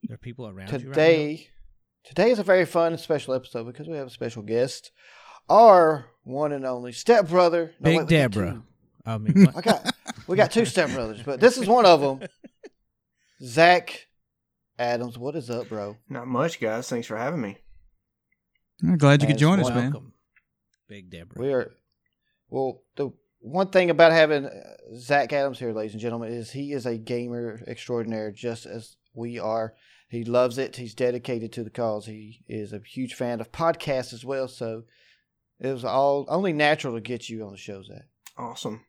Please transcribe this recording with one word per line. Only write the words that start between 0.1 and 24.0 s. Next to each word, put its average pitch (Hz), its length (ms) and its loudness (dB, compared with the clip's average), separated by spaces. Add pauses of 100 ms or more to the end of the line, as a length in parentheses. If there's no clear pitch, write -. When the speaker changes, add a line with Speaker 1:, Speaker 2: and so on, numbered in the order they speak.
Speaker 1:
are - 40 -20
people 120 280 -16
around 95 220 -16
you 143 80 -6
right 120 60 -10
now? 131 100 -16
Speaker 2:
today, 156 540 2 (560)
today 190 260 2
is 247 80 4
a 208 60 -4
very 185 220 4
fun 165 280 0
and 160 80 -10
special 139 320 -4
episode 127 300 -8
because 123 240 -16
we 160 100 -10
have 135 100 -10
a 120 40 -20
special 113 320 -10
guest, 113 480 -2 (580)
our 175 560 8 (180)
one 143 280 -4
and 139 140 -6
only 123 260 -8
stepbrother. 170 880 2
No, 160 100 2
Speaker 1:
Big 170 80 4
Speaker 2:
wait, - 0 -
we 160 40 0
got 156 80 -6
Speaker 1:
Deborah. 110 420 2
Speaker 2:
two. 113 120 -12 (440)
Speaker 1:
I 113 100 -6
mean, 110 280 6
what? - 120 4
Speaker 2:
I 175 40 -8
got, 233 340 0 (320)
we 180 100 -2
got 202 140 4
two 226 120 2
stepbrothers, 123 640 -2
but 139 140 -6
this 247 180 6
is 240 100 -4
one 233 200 6
of 156 160 8
'em. 139 300 -4
Speaker 1:
<laughs> - 40 -20 (1040)
Speaker 2:
Zach 170 600 4 (720)
Adams, 120 400 -4
what 135 180 -8
is 123 140 -10
up, 120 200 -8
bro? 104 280 -10 (100)
Speaker 3:
Not 123 200 -12
much, 135 320 -2
guys. 113 280 -4
Thanks 120 200 -8
for 110 100 -10
having 131 240 -6
me. 101 160 -8 (1300)
Speaker 4:
I'm 165 160 2
glad 143 240 6
you 143 40 0
could 147 60 2
Speaker 2:
That's 135 80 0
Speaker 4:
join 170 180 4
us, - 40 2
Speaker 2:
one 127 100 -2
Speaker 4:
man. 120 100 0 (100)
Speaker 1:
Welcome, - 200 -14 (760)
Big 98 220 -20
Deborah. 90 320 -14
Speaker 2:
We 135 100 -4
are, 127 200 -4 (760)
well, 131 340 -6 (140)
the 139 120 -6 (300)
one 185 300 -4
thing 185 200 4
about 165 220 8